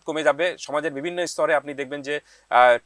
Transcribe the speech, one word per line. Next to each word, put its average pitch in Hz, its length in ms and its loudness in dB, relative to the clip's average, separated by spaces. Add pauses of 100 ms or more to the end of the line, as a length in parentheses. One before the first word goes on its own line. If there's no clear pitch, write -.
কমে 156 180 -6
যাবে, 151 360 0
সমাজের 147 340 -6
বিভিন্ন 170 320 -6
স্তরে 156 300 -2
আপনি 143 180 -4
দেখবেন 139 280 -10
যে, 143 180 -8 (300)
আহ, 120 360 6